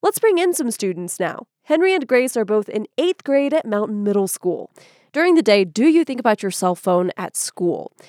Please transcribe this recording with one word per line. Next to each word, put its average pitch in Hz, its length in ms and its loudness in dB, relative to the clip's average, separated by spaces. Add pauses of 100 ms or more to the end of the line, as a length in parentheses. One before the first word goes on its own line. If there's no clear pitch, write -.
Let's 415 180 0
bring 403 180 2
in 359 160 0
some 247 160 -4
students 180 480 -6
now. - 280 -6 (180)
Henry 339 300 2
and 285 120 -2
Grace 254 300 0
are 226 80 0
both 208 240 0
in - 180 -6 (100)
eighth 349 280 -2
grade 277 280 2
at 311 140 0
Mountain 208 380 -2
Middle 202 240 0
School. - 420 -6 (420)
During 339 220 4
the 320 80 6
day, 202 220 4
do 208 240 2
you 330 160 4
think 262 160 -6
about 214 240 0
your 190 80 -4
cell 180 240 -2
phone 180 400 0
at - 200 -10
school? - 540 -4 (180)